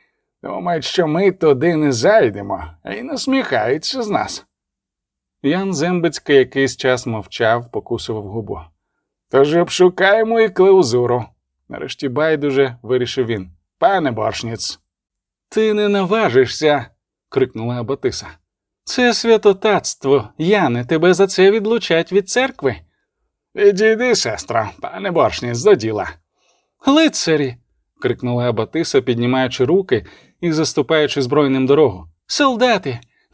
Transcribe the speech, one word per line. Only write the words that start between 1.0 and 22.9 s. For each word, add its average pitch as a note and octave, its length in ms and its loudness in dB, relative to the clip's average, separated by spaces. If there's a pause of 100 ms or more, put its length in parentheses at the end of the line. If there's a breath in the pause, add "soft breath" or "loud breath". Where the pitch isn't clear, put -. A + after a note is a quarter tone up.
ми F3+ 240 2
туди D#3+ 440 2
не D3+ 160 2
зайдемо, A2 720 0 (340)
і A#2 60 -12
насміхаються A3+ 1000 -2
з G#3+ 60 -8
нас». A2 360 -4 (960)
Ян F#3 320 -2
Зембицький E3 640 0
якийсь C3 420 2
час B2+ 280 0
мовчав, A#2 680 -4
покусував A2 520 -8
губу. G2+ 360 -10 (680)
«Тож D3 260 2
обшукаємо G3 840 2
і A3 100 2
клаузуру», B2 760 2 (440)
нарешті - 400 -8
байдуже C#3 720 0
вирішив B2 440 -2
він. G#2 260 -6 (280)
«Пане E3+ 320 2
Боршніц». A2 680 -6 (720)
«Ти A3 240 0
не G#3 160 0
наважишся», E3 960 0 (440)
крикнула B2 460 -4
Абатиса. B2 520 -6 (560)
«Це B3 300 0
святотатство, G3 1200 2
Яне, D#3 480 0
тебе E3 280 2
за F#3+ 140 2
це F#3+ 240 4
відлучать G#3 600 0
від F#3+ 180 0
церкви». A#3+ 460 -2 (800)